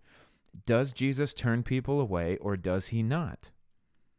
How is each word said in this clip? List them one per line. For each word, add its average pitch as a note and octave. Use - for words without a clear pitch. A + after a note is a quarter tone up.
Does B2+
Jesus C3+
turn A#2
people C3
away F#2
or G2+
does F#2
he A2+
not? C#3+